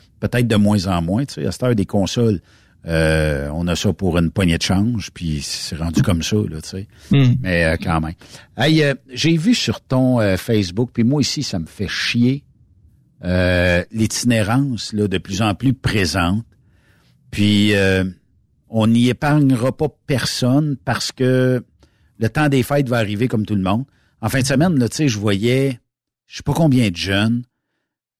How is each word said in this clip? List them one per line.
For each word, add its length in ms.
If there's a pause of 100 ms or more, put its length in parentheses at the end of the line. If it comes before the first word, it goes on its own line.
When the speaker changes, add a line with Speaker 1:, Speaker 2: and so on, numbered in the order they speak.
(200)
Speaker 1:
Peut-être 260
de 100
moins 300
en 160
moins, 220
tu 100
sais, 120
à 40
cette 140
heure 100
des 120
consoles, 540 (460)
euh, 680
on 120
a 100
ça 180
pour 240
une 120
poignée 280
de 40
change, 520
puis 260
c'est 360
rendu 260
comme 200
ça, 140
là, 240
tu 80
sais. 200 (220)
Speaker 2:
Mm. 300
Speaker 1:
Mais, 240
euh, 180
quand 200
même. 100 (460)
Hey, 240
euh, 100 (180)
j'ai 280
vu 160
sur 260
ton, 400
euh, 160
Facebook, 560
puis 100
moi 200
ici, 200
ça 160
me 60
fait 240
chier, 560 (800)
euh, 640
l'itinérance, 1040
là, 160
de 80
plus 240
en 140
plus 180
présente. 720 (840)
Puis, 440
euh, 300 (640)
on 180
n'y 220
épargnera 680
pas 140 (180)
personne 760
parce 260
que 540 (540)
le 100
temps 220
des 120
fêtes 280
va 80
arriver 300
comme 180
tout 80
le 80
monde. 240 (340)
En 80
fin 140
de 40
semaine, 320
là, 120
tu 60
sais, 120
je 100
voyais, 600 (460)
je 100
sais 60
pas 100
combien 380
de 60
jeunes 480 (760)